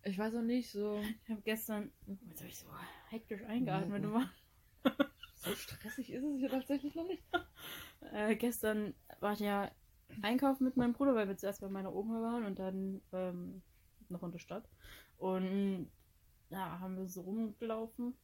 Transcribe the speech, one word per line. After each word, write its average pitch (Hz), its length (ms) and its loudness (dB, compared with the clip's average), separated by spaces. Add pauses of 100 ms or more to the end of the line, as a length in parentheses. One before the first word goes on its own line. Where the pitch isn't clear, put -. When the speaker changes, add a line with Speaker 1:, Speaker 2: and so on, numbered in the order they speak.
Speaker 1:
Ich 196 140 -2
weiß 220 180 0
auch 233 60 2
nicht, 240 280 2
so 208 300 0 (240)
Speaker 2:
Ich - 60 -10
hab 208 140 -2
gestern, 220 460 -2 (380)
jetzt 175 140 -12
hab 180 60 -10
ich - 100 -12
so - 80 -16 (420)
hektisch 220 360 -6
eingeatmet, 202 580 0
Speaker 1:
Ja, 208 60 0
Speaker 2:
du 214 60 0
Speaker 1:
ja. 240 60 6
Speaker 2:
mal. 262 100 0 (540)
<laughs> - 240 4 (320)
Speaker 1:
So 196 140 -2
stressig - 580 -8
ist 254 120 -2
es 294 120 0
hier 262 140 2
tatsächlich 277 460 0
noch 330 100 -2
nicht. 370 160 -4 (100)
Speaker 2:
<laughs> 349 140 2 (680)
Äh, 208 240 4
gestern 214 580 2 (240)
war 208 140 2
ich 208 80 0
ja 202 280 4 (540)
einkaufen 262 420 6
mit 254 120 4
meinem 240 160 6
Bruder, 269 240 6
weil 214 100 4
wir 190 100 -2
zuerst 196 240 -2
bei 196 80 -6
meiner 196 240 -4
Oma 226 300 0
waren 233 220 0
und 196 160 -2
dann, 190 400 -2 (120)
ähm, 185 480 -4 (480)
noch 180 140 -6
in 175 80 -4
der 170 80 -10
Stadt. 185 300 -10 (480)
Und, 190 720 2 (580)
ja, 175 300 -4
haben 185 180 -6
wir 185 120 -4
so 185 140 -8
rumgelaufen. 226 1000 -4